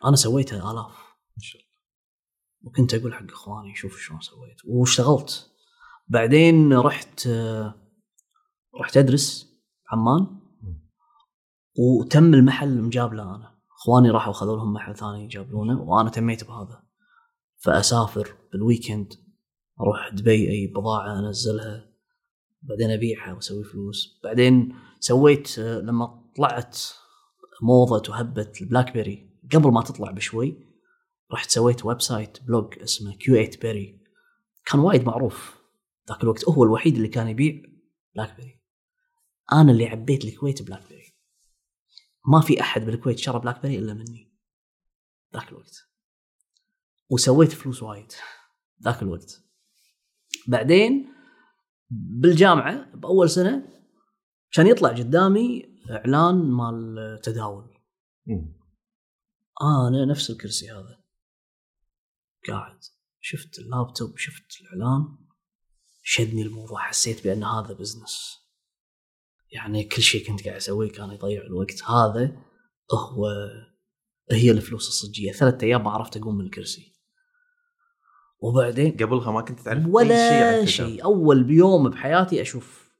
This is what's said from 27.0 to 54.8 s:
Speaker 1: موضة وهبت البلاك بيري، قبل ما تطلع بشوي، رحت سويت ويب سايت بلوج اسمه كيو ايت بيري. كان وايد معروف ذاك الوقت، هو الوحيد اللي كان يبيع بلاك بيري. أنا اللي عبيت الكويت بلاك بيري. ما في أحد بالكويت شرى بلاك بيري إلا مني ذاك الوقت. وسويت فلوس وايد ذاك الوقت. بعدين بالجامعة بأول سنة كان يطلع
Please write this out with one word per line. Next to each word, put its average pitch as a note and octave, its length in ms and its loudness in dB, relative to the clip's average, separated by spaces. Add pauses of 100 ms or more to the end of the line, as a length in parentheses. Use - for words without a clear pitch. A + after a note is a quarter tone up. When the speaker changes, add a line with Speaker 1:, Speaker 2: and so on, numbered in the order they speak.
Speaker 1:
موضة A2+ 500 4
وهبت A2+ 500 -10
البلاك A#2+ 320 -2
بيري، G#2+ 460 -10 (140)
قبل D3 180 6
ما A#2 100 2
تطلع G#2+ 300 -8
بشوي، A#2 580 -8 (600)
رحت - 180 -8
سويت A#2 360 2
ويب A#2+ 160 -4
سايت A2 420 -8
بلوج A2+ 360 -2
اسمه G2+ 360 -8
كيو C3 200 2
ايت - 260 0
بيري. G#2+ 380 -10 (640)
كان C#3+ 140 0
وايد D3+ 240 2
معروف A#2 560 -6 (500)
ذاك - 140 -12
الوقت، A2+ 260 0
هو C#3+ 140 4
الوحيد A2 320 2
اللي A2 120 -4
كان A2+ 200 -6
يبيع C#3+ 340 -4 (540)
بلاك G#2+ 200 -10
بيري. B2+ 260 -20 (880)
أنا D3 200 8
اللي A2+ 160 4
عبيت A#2 380 -4
الكويت C3+ 360 -8
بلاك - 280 -18
بيري. - 260 -20 (1120)
ما D#3 140 6
في D#3 200 2
أحد A2+ 240 -4
بالكويت A#2 340 -4
شرى B2 200 -6
بلاك A#2+ 220 -8
بيري C#3 180 -6
إلا G#2+ 140 -8
مني A2+ 400 -18 (1000)
ذاك A#2 160 -16
الوقت. - 240 -20 (1400)
وسويت C#3 420 4
فلوس B2+ 320 -12
وايد G#2 280 -16 (720)
ذاك - 180 -4
الوقت. F2+ 420 -10 (1040)
بعدين F3+ 680 2 (760)
بالجامعة D3+ 1040 2
بأول F3+ 340 2
سنة G#3+ 440 -2 (800)
كان E3 160 6
يطلع F#3+ 220 6